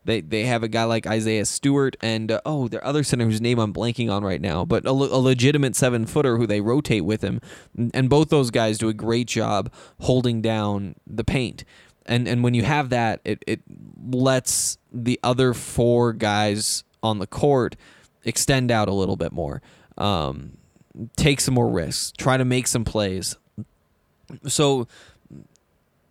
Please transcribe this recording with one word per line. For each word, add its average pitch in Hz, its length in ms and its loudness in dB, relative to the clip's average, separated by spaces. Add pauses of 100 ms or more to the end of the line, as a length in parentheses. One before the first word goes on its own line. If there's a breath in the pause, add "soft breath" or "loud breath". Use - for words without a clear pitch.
they, 110 160 0
they 107 240 -2
have 120 160 0
a 113 60 -4
guy 113 160 0
like 113 240 0
Isaiah 110 380 0
Stewart 139 540 0
and, 110 320 -2
uh, 110 140 0
oh, 143 220 -2
their 110 180 -6
other 143 180 0
center 123 220 0
whose 110 160 2
name 120 160 2
I'm 107 160 0
blanking 113 380 -2
on 101 120 0
right 92 160 -2
now, 85 240 -2
but 117 220 -2
a 131 80 0
le-, 135 200 0
a 131 60 4
legitimate 131 560 2
seven-footer 123 600 2
who 117 80 2
they 104 160 0
rotate 113 440 0
with 107 180 -2
him. 117 180 -4 (340 loud breath)
And, 117 180 -2
and 131 160 0
both 147 200 4
those 139 220 2
guys 110 260 2
do 107 100 0
a 110 60 0
great 113 340 -2
job 110 460 -2 (280 loud breath)
holding 123 420 2
down 104 520 -2 (120)
the 110 160 -6
paint. - 420 -4 (400 soft breath)
And, 120 220 0
and 120 160 0
when 123 120 2
you 117 80 2
have 143 260 0
that, 117 340 0
it, - 220 -6
it - 160 -4 (500)
lets 131 680 0 (120)
the 123 320 -2
other 123 300 4
four 120 580 2
guys 107 720 0 (200)
on 107 160 0
the 95 80 -4
court 139 480 2 (500 soft breath)
extend 127 460 0
out 107 180 2
a 98 40 0
little 95 220 0
bit 82 160 -4
more, 76 300 -6 (360 soft breath)
um, 76 600 -4 (580)
take 151 240 2
some 131 140 0
more 120 160 4
risks, - 480 -4
try 131 180 2
to 131 80 2
make 127 220 0
some 117 180 0
plays. 95 540 -4 (1080)
So 135 400 2 (1200 loud breath)